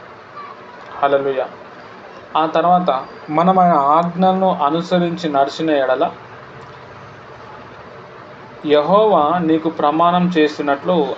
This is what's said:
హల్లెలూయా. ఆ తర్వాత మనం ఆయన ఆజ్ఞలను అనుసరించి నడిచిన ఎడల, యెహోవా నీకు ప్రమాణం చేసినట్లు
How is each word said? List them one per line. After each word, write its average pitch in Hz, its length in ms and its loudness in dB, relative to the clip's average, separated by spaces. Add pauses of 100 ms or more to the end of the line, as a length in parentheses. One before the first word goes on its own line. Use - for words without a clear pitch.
(1040)
హల్లెలూయా. 139 460 0 (880)
ఆ 160 100 0
తర్వాత 165 580 0 (260)
మనం 175 280 2
ఆయన 175 140 4
ఆజ్ఞలను 175 920 2
అనుసరించి 170 640 -2
నడిచిన 143 420 -2
ఎడల, 135 400 0 (2500)
యెహోవా 165 720 4
నీకు 160 320 0
ప్రమాణం 170 580 2
చేసినట్లు 151 880 0